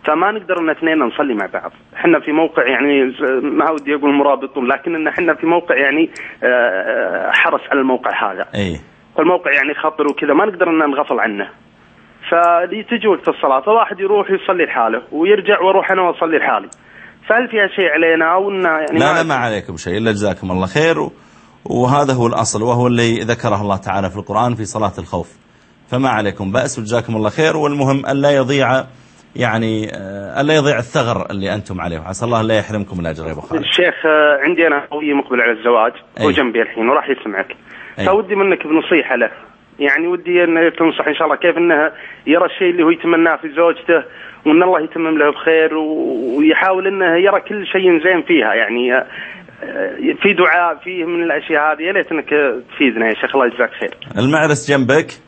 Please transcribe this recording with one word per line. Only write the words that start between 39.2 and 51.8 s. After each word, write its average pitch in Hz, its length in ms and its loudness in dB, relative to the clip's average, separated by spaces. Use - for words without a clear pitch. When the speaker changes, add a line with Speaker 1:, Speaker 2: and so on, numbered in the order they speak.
Speaker 1:
يعني 143 280 0
ودي 175 380 2
أن 165 340 2
تنصح 156 300 0
إن 147 60 0
شاء 165 100 0
الله 143 120 2
كيف 165 200 2
أنه 160 360 2
يرى 170 180 4
الشيء 180 260 0
اللي 175 120 2
هو 160 80 6
يتمناه 165 460 2
في 160 120 -10
زوجته، 165 520 2
وأن 160 160 6
الله 180 180 4
يتمم 160 380 -2
له 147 120 4
بخير، 160 440 2
و-، 135 640 -2
ويحاول 185 480 2
أنه 190 300 0
يرى 196 240 4
كل 202 260 -8
شيء 190 180 -2
زين 180 180 2
فيها، 113 320 2
يعني، 120 400 0
آه، 127 100 2
في 202 100 4
دعاء 170 520 2
فيه 180 200 -8
من 170 180 -2
الأشياء 156 500 0
هذه، 151 100 -6